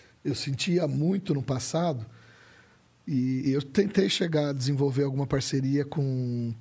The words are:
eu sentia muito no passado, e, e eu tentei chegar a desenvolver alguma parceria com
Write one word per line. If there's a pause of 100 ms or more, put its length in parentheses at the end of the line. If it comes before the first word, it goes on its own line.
(240)
eu
sentia
muito
no
passado, (1040)
e,
e
eu
tentei
chegar
a
desenvolver
alguma
parceria
com